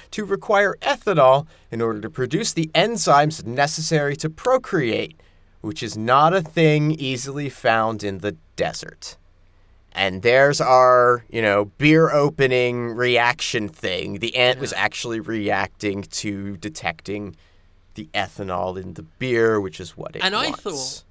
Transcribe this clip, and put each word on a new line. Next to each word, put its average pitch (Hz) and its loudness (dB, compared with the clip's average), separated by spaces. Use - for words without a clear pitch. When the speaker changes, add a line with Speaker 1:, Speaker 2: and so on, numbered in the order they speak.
Speaker 1:
to 214 -8
require 196 0
ethanol 156 4
in 113 -6
order 113 -2
to 107 -10
produce 151 -4
the 165 -2
enzymes 160 2
necessary 143 -2
to 156 -6
procreate, 156 -2
which 104 -8
is 107 -8
not 135 4
a 190 0
thing 151 2
easily 135 -6
found 113 0
in 98 -6
the 95 -6
desert. - -8
And 95 -4
there's 135 4
our, 123 6
you 113 -4
know, 104 2
beer 156 4
opening 127 0
reaction 120 0
thing. 98 -6
The 113 -6
ant 123 4
was 135 -6
Speaker 2:
Yeah. 95 -4
Speaker 1:
actually 113 -6
reacting 101 -2
to 101 -10
detecting 95 -10
the - -14
ethanol 92 -6
in 92 -12
the 82 -16
beer, 113 0
which 95 -6
is 85 -16
what - -14
it - -6
Speaker 2:
And 190 -2
I 269 -2
Speaker 1:
wants. - -10
Speaker 2:
thought, 135 -10